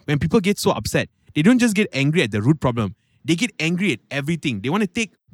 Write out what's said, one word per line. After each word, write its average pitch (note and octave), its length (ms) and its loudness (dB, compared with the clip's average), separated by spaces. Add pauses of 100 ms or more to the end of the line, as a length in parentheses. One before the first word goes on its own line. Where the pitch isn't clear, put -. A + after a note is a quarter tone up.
When D3 140 -2
people E3 220 2
get F#3+ 180 0
so G3 140 0
upset, - 360 -4 (260)
they D3 80 0
don't A#3+ 160 6
just A3+ 160 2
get G#3 180 0
angry D3+ 300 0
at A2 80 -2
the G#2 120 -2
root D3 180 2
problem. A#2 340 -2 (300)
They D#3+ 120 0
get D#3 220 -2
angry E3+ 340 -2
at A2 80 -6 (100)
everything. C#3 500 -4
They A2+ 80 -6
wanna G3+ 180 0
take - 280 -6 (180)